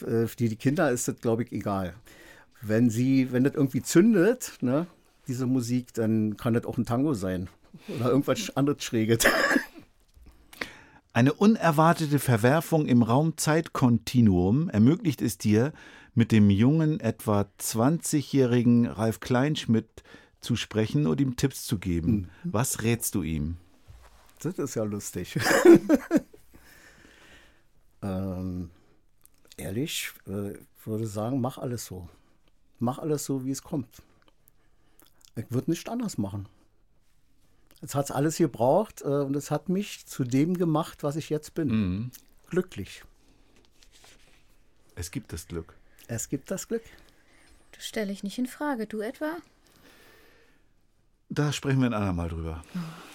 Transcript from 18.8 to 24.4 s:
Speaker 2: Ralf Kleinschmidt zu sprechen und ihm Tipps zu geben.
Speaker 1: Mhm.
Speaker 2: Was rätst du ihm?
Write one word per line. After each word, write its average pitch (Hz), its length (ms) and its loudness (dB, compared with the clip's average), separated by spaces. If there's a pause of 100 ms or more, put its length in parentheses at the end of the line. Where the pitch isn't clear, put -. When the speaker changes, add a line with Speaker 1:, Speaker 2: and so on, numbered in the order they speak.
Speaker 2:
Ralf 104 320 -4
Kleinschmidt 123 800 0 (400)
zu 120 140 -2
sprechen 110 500 -2
und 151 160 0
ihm 131 140 -2
Tipps - 300 -4
zu - 120 -2
geben. 87 540 -2 (120)
Speaker 1:
Mhm. 175 80 -6
Speaker 2:
Was 123 300 -2
rätst 113 320 -2
du 101 80 -2
ihm? 80 360 -4 (840)